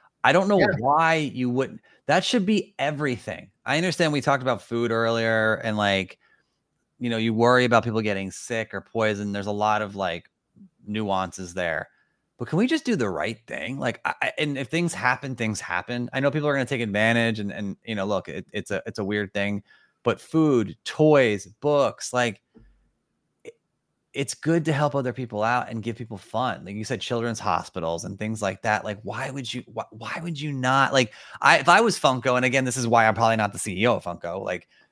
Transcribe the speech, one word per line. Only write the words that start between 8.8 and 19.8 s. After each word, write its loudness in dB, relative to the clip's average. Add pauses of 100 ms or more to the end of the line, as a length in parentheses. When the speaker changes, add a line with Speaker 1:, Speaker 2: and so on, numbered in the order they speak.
Speaker 1:
poisoned. -2
There's -6
a -4
lot 0
of, -8
like, -4 (580)
nuances -4
there, -4 (480)
but -8
can 0
we 2
just -2
do 0
the 0
right -4
thing? -8
Like, -4
I, -2
I, -2
and -2
if -6
things -2
happen, -2
things -2
happen. -6
I -4
know 2
people 0
are 2
gonna 0
take -4
advantage 2
and, -6
and, -6
you -8
know, -2
look, -2
it, -10
it's -6
a, -4
it's -8
a -4
weird -4
thing, -2 (420)